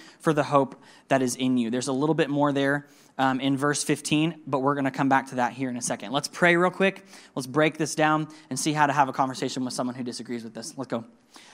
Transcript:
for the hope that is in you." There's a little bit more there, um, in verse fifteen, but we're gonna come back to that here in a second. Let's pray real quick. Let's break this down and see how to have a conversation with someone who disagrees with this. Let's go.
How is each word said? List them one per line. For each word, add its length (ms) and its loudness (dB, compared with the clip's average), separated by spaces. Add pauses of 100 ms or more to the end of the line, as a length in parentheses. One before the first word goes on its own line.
(180)
for 140 0
the 100 2
hope 320 2 (320)
that 160 2
is 140 -2
in 200 2
you." 140 0
There's 160 -2
a 60 -2
little 240 0
bit 140 0
more 220 2
there, 360 0 (280)
um, 220 2
in 180 0
verse 280 0
fifteen, 600 0
but 140 -2
we're 160 2
gonna 160 0
come 180 0
back 200 2
to 80 -10
that 160 0
here 180 -6
in 60 -6
a 60 -8
second. 280 -6
Let's 160 -2
pray 300 4
real 160 4
quick. 340 0 (300)
Let's 100 -4
break 320 2
this 160 -2
down 320 2 (240)
and 80 -6
see 140 0
how 160 0
to 40 2
have 160 4
a 40 -6
conversation 520 -2
with 80 -6
someone 220 -4
who 80 -8
disagrees 400 -8
with 120 -14
this. 220 -14
Let's 140 -8
go. 140 -4 (500)